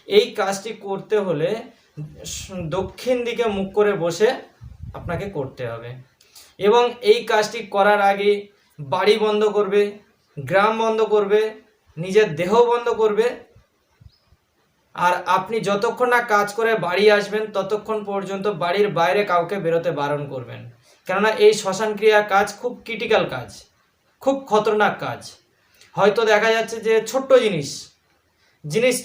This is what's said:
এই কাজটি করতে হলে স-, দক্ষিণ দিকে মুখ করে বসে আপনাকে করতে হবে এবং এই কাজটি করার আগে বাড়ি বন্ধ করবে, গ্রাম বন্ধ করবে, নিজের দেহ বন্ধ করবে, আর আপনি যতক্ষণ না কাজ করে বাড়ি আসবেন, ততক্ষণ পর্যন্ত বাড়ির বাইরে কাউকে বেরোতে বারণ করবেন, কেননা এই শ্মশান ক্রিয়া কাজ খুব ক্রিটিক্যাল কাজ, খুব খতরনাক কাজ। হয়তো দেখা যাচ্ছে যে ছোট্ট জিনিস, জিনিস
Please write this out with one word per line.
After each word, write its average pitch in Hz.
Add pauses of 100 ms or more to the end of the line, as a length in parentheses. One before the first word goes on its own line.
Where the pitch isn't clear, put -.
এই 220
কাজটি 196
করতে 196
হলে 175 (720)
স-, 180
দক্ষিণ 190
দিকে 233
মুখ 190
করে 208
বসে 170 (640)
আপনাকে 170
করতে 131
হবে 117 (720)
এবং 220 (180)
এই 214
কাজটি 214
করার 202
আগে 196 (480)
বাড়ি 185
বন্ধ 208
করবে, 202 (560)
গ্রাম 190
বন্ধ 220
করবে, 208 (560)
নিজের 190
দেহ 170 (140)
বন্ধ 240
করবে, 214 (1700)
আর 180 (240)
আপনি 214 (100)
যতক্ষণ 220
না 240 (140)
কাজ 208
করে 226 (140)
বাড়ি 185 (120)
আসবেন, 202 (120)
ততক্ষণ 208 (120)
পর্যন্ত 196 (160)
বাড়ির 190 (120)
বাইরে 185 (100)
কাউকে 175 (100)
বেরোতে 165
বারণ 143
করবেন, 117 (460)
কেননা 202 (140)
এই 214
শ্মশান 214
ক্রিয়া 214 (140)
কাজ 202 (140)
খুব 247 (100)
ক্রিটিক্যাল 220 (100)
কাজ, 120 (720)
খুব 277 (120)
খতরনাক 214 (100)
কাজ। 117 (760)
হয়তো 202
দেখা 214
যাচ্ছে 226 (100)
যে 220 (140)
ছোট্ট 262 (140)
জিনিস, 165 (960)
জিনিস 220